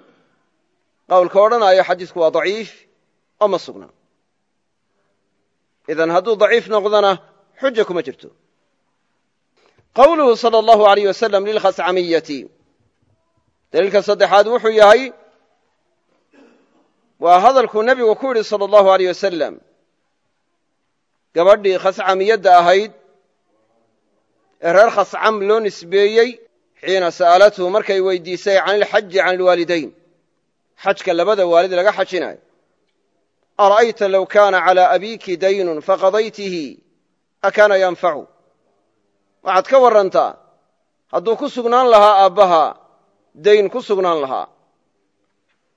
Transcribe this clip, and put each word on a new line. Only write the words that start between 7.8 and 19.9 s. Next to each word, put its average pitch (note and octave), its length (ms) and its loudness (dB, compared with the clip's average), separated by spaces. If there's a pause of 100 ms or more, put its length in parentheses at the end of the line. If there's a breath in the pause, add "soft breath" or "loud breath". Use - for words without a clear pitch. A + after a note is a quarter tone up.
kuma F3 180 -8
jirto. - 260 -18 (1700)
Qawluhu C#4+ 400 4
sallallahu A3 520 2
alayhi G3+ 200 2
wa F#3+ 60 -2
sallam G3+ 320 -2
lilkhascamiyyati. F3+ 960 -4 (1300)
Daliilka F#3+ 280 0
saddexaad G3 460 2
wuxuu A3 240 -2
yahay, G#3+ 320 6 (2250)
waa F3 180 4
hadalkuu A3 440 2
nebigu A#3+ 320 0
ku A#3 120 -12
yidhi A#3 160 -4
sallallahu G3+ 440 2
alayhi F#3 240 2
wa E3 80 -10
sallam, D#3+ 340 -6 (1800)